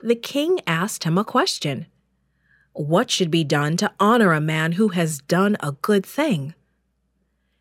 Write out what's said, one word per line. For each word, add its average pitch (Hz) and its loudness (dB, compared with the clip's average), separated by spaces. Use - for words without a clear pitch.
the 233 0
king 302 -2
asked 170 -2
him 165 2
a 220 2
question. 165 -4
"What 165 0
should 175 0
be 165 2
done 147 0
to 208 0
honor 208 6
a 151 2
man 160 0
who 208 2
has 165 -2
done 196 0
a 143 -6
good 202 0
thing?" 170 -4